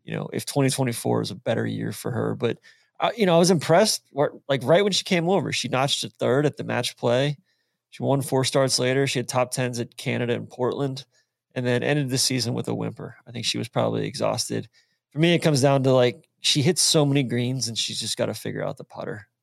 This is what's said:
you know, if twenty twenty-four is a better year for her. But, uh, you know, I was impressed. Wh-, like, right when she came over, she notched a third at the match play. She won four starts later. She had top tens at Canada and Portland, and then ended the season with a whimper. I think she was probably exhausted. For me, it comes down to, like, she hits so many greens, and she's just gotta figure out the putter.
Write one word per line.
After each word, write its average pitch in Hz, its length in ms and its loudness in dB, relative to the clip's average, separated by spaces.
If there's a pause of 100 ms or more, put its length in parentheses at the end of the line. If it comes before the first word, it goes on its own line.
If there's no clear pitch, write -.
you 55 120 -8
know, 50 180 -6
if - 140 -6
twenty 135 240 2
twenty-four 120 500 -2
is 104 80 -6
a 95 60 -10
better 113 320 -2
year 110 240 -6
for 113 180 -8
her. 110 240 -2
But, 117 240 -4 (420)
uh, - 160 0
you 220 120 -2
know, 170 80 4
I - 20 6
was 175 140 6
impressed. 180 640 2
Wh-, 143 180 0 (140)
like, 139 160 0
right 165 200 6
when 202 100 2
she - 100 -2
came 170 260 0
over, 147 220 0
she - 160 -4
notched 135 360 0
a 120 60 -8
third 131 380 2
at - 100 -4
the 117 60 -8
match 117 340 -4
play. 131 400 2 (540)
She - 100 -14
won 131 220 0
four 131 200 0
starts 135 360 2
later. 131 260 2
She 131 140 -2
had 120 80 -4
top 127 240 -2
tens 123 280 -2
at - 180 -8
Canada 120 360 -2
and 110 160 -6
Portland, 135 560 -4 (480)
and 127 100 -4
then 123 200 0
ended 143 260 0
the 131 80 0
season 123 380 0
with 117 140 -4
a 117 40 -2
whimper. 110 440 -8 (100)
I 123 40 -18
think 117 140 -8
she 117 140 -4
was 117 80 -6
probably 110 400 -2
exhausted. 110 600 -4 (440)
For 143 80 -6
me, 170 160 4
it - 40 2
comes 147 220 2
down 139 220 4
to, 135 80 4
like, 123 360 4 (120)
she - 240 2
hits 175 180 2
so 151 240 4
many 139 160 4
greens, 120 460 -2
and 113 100 -8
she's - 220 -4
just 110 180 -6
gotta 110 160 -2
figure 104 320 -8
out 104 120 -6
the - 60 -16
putter. - 440 -12 (160)